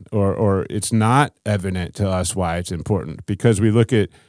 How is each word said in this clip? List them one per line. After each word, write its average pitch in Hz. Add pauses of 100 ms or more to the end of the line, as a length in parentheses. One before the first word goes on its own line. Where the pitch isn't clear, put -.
(100)
or, 98
or 98
it's -
not 117 (140)
evident 92
to 101
us 92
why 87
it's 87
important, 82
because 104
we 110
look 113
at 107 (200)